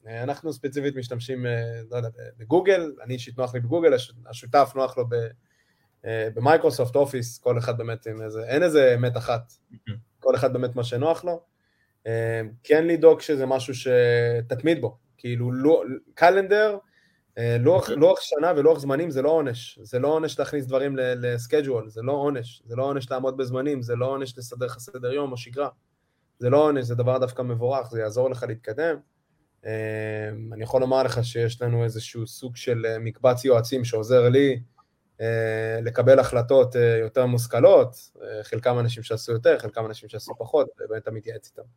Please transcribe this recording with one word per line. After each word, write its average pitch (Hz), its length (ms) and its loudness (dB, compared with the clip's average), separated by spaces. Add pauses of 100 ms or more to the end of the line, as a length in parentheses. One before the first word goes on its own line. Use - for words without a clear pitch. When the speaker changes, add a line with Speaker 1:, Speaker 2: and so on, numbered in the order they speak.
Speaker 1:
אה, 117 160 -10
אנחנו 147 300 -8
ספציפית 139 420 -6
משתמשים, 123 500 -8
אה, 117 360 -6 (100)
לא 120 60 -8
יודע, 117 120 -6 (280)
בגוגל, 165 540 2 (120)
אני 123 100 -8
אישית 120 240 -12
נוח 123 160 -4
לי 123 60 -4
בגוגל, 147 340 4
הש-, 117 200 -2 (120)
השותף 127 500 2
נוח 131 220 -2
לו 120 120 -2
ב-, 117 180 -2 (760)
אה, 113 280 -4
במייקרוסופט 139 640 2
אופיס, 135 420 0
כל 123 200 0
אחד 117 200 -4
באמת 113 300 -8
עם 110 140 -10
איזה, 110 220 -10
אין 131 200 0
איזה 143 320 6
אמת 120 220 0
אחת. 120 360 -6 (180)
Speaker 2:
מהמם. 110 280 -14 (200)
Speaker 1:
כל 135 160 2
אחד 127 180 0
באמת 123 220 -4
מה 123 80 -4
שנוח 143 420 -2
לו. 170 160 -6 (680)
אה, 113 340 -2 (220)
כן 160 240 4
לדאוג 160 340 6
שזה 135 240 -2
משהו 131 280 -2
שתתמיד 120 1080 2
בו, 113 160 -6 (200)
כאילו, 120 340 -4
לא, 131 320 4 (300)
קלנדר, 196 640 4 (600)
אה, 117 200 0
לוח, 160 220 4
Speaker 2:
אוקיי. - 140 -4
Speaker 1:
לוח 170 260 4
שנה 160 360 -2
ולוח 147 220 4
זמנים 139 320 -4
זה 135 100 -4
לא 143 80 2
עונש. 143 520 -2
זה 107 180 -6
לא 135 80 0
עונש 160 320 -2
להכניס 139 260 -4
דברים 135 320 -2
ל-, 131 40 -2 (240)
לסקייג'ואל, 120 640 -2
זה 110 120 -14
לא 123 100 -4
עונש. 139 540 -4
זה 113 100 -12
לא 127 80 -2
עונש 139 280 -4
לעמוד 131 260 -2
בזמנים, 131 440 -2
זה 117 140 -4
לא 123 100 -2
עונש 135 320 -6
לסדר 123 280 -10
לך 120 140 -10
סדר 123 340 -8
יום 143 180 -4
או 123 60 -10
שגרה. 120 320 -8 (680)
זה 123 100 0
לא 135 80 4
עונש, 147 280 2
זה 120 100 -4
דבר 123 220 0
דווקא 127 240 -2
מבורך, 123 500 -4
זה 117 100 -6
יעזור 110 280 0
לך 123 180 -8
להתקדם. 143 480 -4 (680)
אה, 107 60 -8 (840)
אני 107 100 -10
יכול 127 180 0
לומר 131 220 2
לך 123 200 -2
שיש 117 380 -4
לנו 117 220 0
איזשהו 113 440 -8
סוג 123 280 -14
של, 117 300 -4
אה, 113 140 -2
מקבץ 120 460 0
יועצים 120 400 2
שעוזר 120 440 4
לי, 131 300 4 (600)
אה, 113 600 -2
לקבל 123 380 6
החלטות, 123 560 4
אה, 123 60 2 (200)
יותר 113 240 0
מושכלות, 123 720 4 (260)
אה, 107 220 -10
חלקם 120 360 -2
אנשים 117 240 -2
שעשו 113 280 -6
יותר, 120 280 2
חלקם 110 260 -8
אנשים 110 240 -14
שעשו - 280 -14
פחות, 131 300 0 (120)
ובאמת 110 240 -8
אתה 113 80 -8
מתייעץ 110 400 -14
איתם. - 240 -20